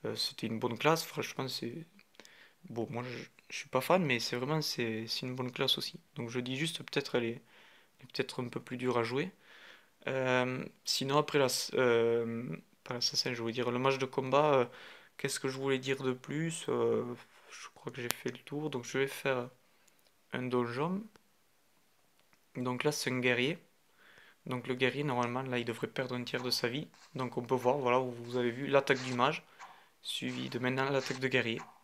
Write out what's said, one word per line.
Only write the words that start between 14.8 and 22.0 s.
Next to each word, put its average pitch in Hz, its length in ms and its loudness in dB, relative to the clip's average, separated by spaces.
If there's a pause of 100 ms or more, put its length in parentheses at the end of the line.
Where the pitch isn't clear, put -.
qu'est-ce - 240 -4
que 135 80 -2
je 131 80 -6
voulais 135 220 2
dire 131 220 -2
de 131 120 0
plus ? 156 560 -4
Euh, 117 340 2 (480)
je - 240 -16
crois - 160 -12
que 127 100 -10
j'ai 120 80 -6
fait - 220 0
le 120 80 -12
tour, 151 300 -6
donc 123 160 -4
je - 140 -2
vais 135 80 2
faire 127 420 -2 (840)
un 123 100 -4
donjon. 127 600 -2 (1500)